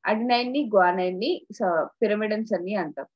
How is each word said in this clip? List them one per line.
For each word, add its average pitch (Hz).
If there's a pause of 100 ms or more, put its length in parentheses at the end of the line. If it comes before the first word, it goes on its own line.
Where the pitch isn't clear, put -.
(120)
adenine 240
ని, 302 (140)
guanine 185
ని 302 (280)
స-, 165 (160)
pyrimidines 214
అని 190
అంటాం. 151